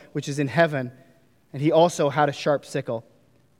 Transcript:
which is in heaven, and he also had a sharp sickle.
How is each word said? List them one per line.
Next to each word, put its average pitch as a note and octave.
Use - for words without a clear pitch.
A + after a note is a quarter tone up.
which D3
is C#3+
in C#3+
heaven, C3+
and C3+
he D#3
also D#3+
had D3
a C#3
sharp C#3+
sickle. B2+